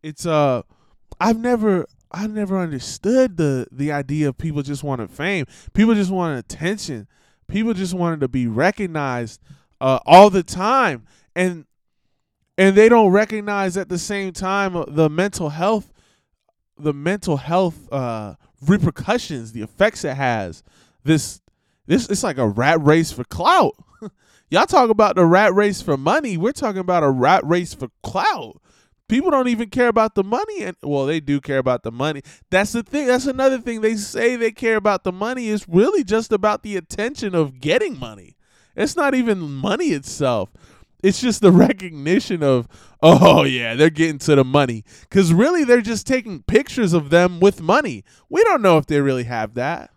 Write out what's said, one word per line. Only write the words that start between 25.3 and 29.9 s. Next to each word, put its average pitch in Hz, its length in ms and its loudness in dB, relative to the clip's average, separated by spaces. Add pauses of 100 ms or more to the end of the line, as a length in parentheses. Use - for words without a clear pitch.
race 208 260 0
for 143 160 -2
money. 202 400 -2
We're 208 140 -2
talking 208 280 -6
about 180 220 0
a 143 80 2
rat 135 340 2
race 175 300 -2
for 127 160 -14 (140)
clout. - 580 -6 (480)
People 285 220 0
don't 247 180 0
even 226 200 -4
care 247 200 0
about 220 260 0